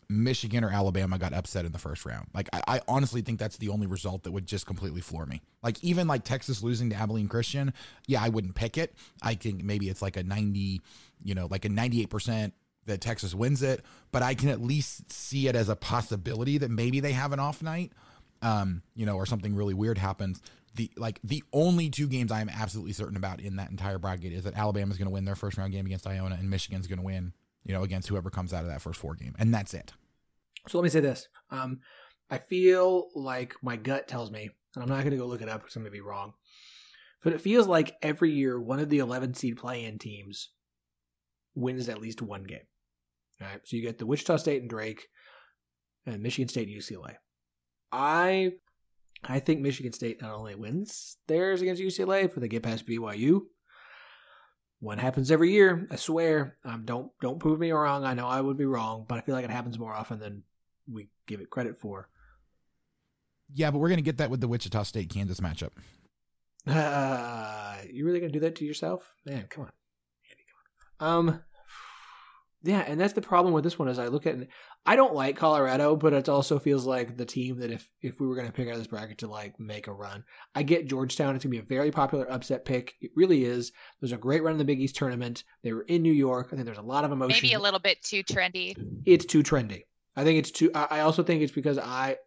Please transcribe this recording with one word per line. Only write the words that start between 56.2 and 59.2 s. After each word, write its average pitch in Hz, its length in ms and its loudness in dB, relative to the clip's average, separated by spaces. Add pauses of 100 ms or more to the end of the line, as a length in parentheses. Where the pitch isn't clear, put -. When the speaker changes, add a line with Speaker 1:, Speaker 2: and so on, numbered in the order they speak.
Speaker 2:
Um, 113 200 -8
don't, 120 260 -4 (100)
don't 131 160 -2
prove 156 220 2
me 165 120 2
wrong. 143 320 2
I 131 120 0
know 123 120 -4
I 131 140 0
would 135 160 0
be 143 80 0
wrong, 113 420 -2
but 117 120 -4
I - 20 -6